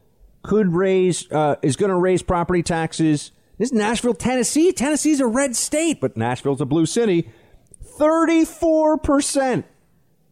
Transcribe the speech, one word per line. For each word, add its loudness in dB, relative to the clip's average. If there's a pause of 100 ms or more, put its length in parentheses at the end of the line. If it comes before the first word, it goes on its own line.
(420)
could 0
raise, 0
uh, 0
is 0
gonna 0
raise 2
property -2
taxes. -2 (260)
This -2
is -6
Nashville, 0
Tennessee. 0
Tennessee's 0
a 2
red -2
state, -2
but -4
Nashville's -2
a -2
blue 0
city. 0 (680)
Thirty-four 2
percent 0 (680)